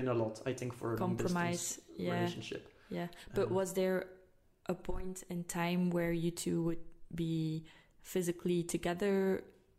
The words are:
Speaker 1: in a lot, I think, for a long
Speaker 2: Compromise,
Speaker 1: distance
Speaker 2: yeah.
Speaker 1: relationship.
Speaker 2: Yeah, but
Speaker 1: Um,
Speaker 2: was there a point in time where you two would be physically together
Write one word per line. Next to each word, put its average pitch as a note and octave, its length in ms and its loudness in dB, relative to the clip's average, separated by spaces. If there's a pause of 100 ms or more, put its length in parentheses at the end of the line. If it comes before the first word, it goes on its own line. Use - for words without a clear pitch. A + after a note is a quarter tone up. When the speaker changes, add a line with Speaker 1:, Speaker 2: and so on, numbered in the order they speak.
Speaker 1:
in B2+ 80 2
a B2 60 4
lot, A2 320 0
I C3 80 0
think, B2 200 -6
for - 140 -6
a A2+ 100 0
long - 200 0
Speaker 2:
Compromise, F3 580 0
Speaker 1:
distance - 240 -14
Speaker 2:
yeah. F3 160 0
Speaker 1:
relationship. - 520 -2 (220)
Speaker 2:
Yeah, F3 180 -4 (280)
but G3 120 2
Speaker 1:
Um, F3+ 60 0
Speaker 2:
was F#3 200 0
there F#3 340 2 (580)
a F3+ 80 0
point - 560 -4
in F3 140 -2
time F3 480 2
where E3+ 200 4
you E3+ 200 4
two E3+ 320 2
would E3+ 200 0 (300)
be D#3+ 500 0 (380)
physically F3 600 0
together F#3+ 800 2 (360)